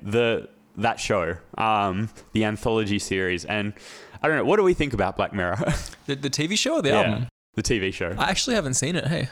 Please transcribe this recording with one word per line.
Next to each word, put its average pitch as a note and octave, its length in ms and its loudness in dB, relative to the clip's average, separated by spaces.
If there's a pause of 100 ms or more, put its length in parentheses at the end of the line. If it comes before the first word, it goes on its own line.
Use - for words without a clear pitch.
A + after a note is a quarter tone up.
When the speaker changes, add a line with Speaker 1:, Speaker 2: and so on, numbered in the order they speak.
Speaker 1:
The, G#2+ 460 0 (300)
that A2+ 200 0
show, E2+ 380 0 (220)
um, G#2+ 500 0 (240)
the A2 120 2
anthology G#2+ 540 0
series. F#2 460 -2
And G#2 280 -2 (480)
I C#3+ 60 2
don't D#3 100 4
know, A2 80 2
what E3+ 120 4
do G#3 80 6
we F3+ 100 6
think C#3+ 200 0
about G2 220 0
Black G2 160 0
Mirror? F#2 260 0 (300)
<laughs> - 180 -20
Speaker 2:
The, C#3 100 -2
the C#3 140 -4
T D3 180 -2
V G#3 80 -2
show D4+ 220 0
or A#3+ 40 0
the C#3+ 60 2
Speaker 1:
Yeah, G#3+ 140 4
Speaker 2:
album? A#2 260 -2 (260)
Speaker 1:
the A2 80 -2
T A#2 160 0
V F#2+ 140 0
show. F2+ 260 -4
Speaker 2:
I D#3 120 2
actually A3+ 260 0
haven't C#3 180 -2
seen E3+ 220 -2
it, C#3 100 -2
hey. D#3 240 -2